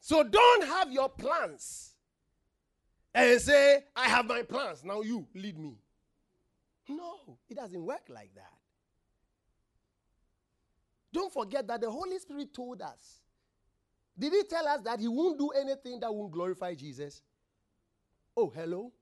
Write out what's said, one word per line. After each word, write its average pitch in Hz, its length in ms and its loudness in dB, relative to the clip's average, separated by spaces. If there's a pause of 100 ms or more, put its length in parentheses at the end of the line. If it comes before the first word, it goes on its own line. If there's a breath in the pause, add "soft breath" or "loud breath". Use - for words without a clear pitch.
So 311 160 6
don't 427 460 8
have 330 240 0
your 269 160 0
plans - 880 -6 (1160)
and 240 280 6
say, 285 420 8 (140)
"I 254 120 0
have 240 160 4
my 240 200 -4
plans, 185 400 -6
now 202 160 -6
you 220 340 -6
lead 190 240 -10
me." 139 220 -14 (1080)
No, 302 600 -14
it 226 80 -14
doesn't 185 280 -12
work 262 240 -8
like 107 280 -20
that. 92 200 -20 (2500)
Don't 349 200 -6
forget 226 340 -6
that 233 140 -6
the 226 100 -4
Holy 370 300 -8
Spirit 285 340 -14
told 247 280 -14
us. - 380 -20 (960)
Did 277 160 -4
he 403 120 2
tell 320 240 -4
us 285 140 0
that 208 180 -6
he 226 80 -2
won't 285 320 0
do 285 80 -2
anything 269 500 -4
that 220 160 -6
won't 208 160 -8
glorify 180 460 -6
Jesus? 143 440 -14 (1160)
Oh, 226 120 0
hello? 175 540 -10